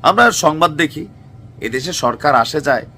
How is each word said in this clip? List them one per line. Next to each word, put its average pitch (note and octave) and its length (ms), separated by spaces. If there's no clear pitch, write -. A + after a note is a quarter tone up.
আমরা A3 300
সংবাদ D#3+ 440
দেখি, D3+ 320
এদেশে C3 320
সরকার C3 420
আসে B2 260
যায় C3+ 240